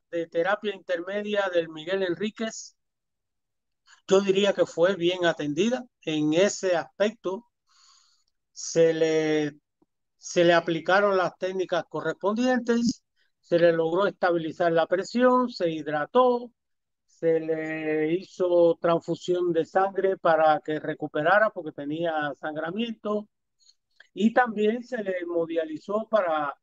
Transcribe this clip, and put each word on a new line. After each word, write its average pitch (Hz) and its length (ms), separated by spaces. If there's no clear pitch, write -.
de 170 160
terapia 196 480
intermedia 196 760
del 165 180
Miguel 165 340
Enríquez, 208 720
yo 190 120
diría 196 320
que 175 120
fue 180 300
bien 175 300
atendida 170 580
en 151 320
ese 185 440
aspecto. 190 680
Se 165 400
le, 156 640
se - 280
le 175 80
aplicaron 180 640
las 170 200
técnicas 185 520
correspondientes, 233 1120
se 170 180
le 170 140
logró 165 340
estabilizar 170 640
la 165 160
presión, 247 640
se 175 220
hidrató, 196 840
se 165 360
le 156 720
hizo 175 640
transfusión 170 720
de 160 140
sangre 190 500
para 156 480
que 151 160
recuperara 156 720
porque 156 240
tenía 151 640
sangramiento, 208 880
y 208 180
también 226 520
se 226 200
le 185 160
hemodializó 165 880
para 160 540